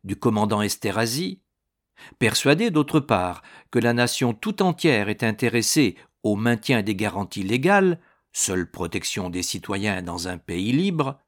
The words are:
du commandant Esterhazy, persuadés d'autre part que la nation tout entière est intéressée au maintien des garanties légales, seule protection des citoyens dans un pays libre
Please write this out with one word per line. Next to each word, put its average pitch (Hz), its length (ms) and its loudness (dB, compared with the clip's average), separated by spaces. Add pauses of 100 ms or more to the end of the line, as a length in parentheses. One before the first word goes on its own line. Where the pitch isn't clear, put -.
du 98 120 -6
commandant 107 460 0
Esterhazy, 113 800 -4 (760)
persuadés 156 500 2
d'autre 151 300 2
part 90 420 -2 (300)
que 123 80 2
la 120 140 2
nation 120 420 0
tout 208 260 -4
entière 151 480 2
est 104 140 -2
intéressée 113 720 2 (260)
au 104 140 2
maintien 113 480 0
des 104 120 -2
garanties 98 460 -4
légales, 170 580 2 (340)
seule 92 360 -2
protection 90 600 -6
des 90 100 -4
citoyens 98 640 -4
dans 87 240 -6
un 90 100 -6
pays 90 340 -4
libre 151 560 -2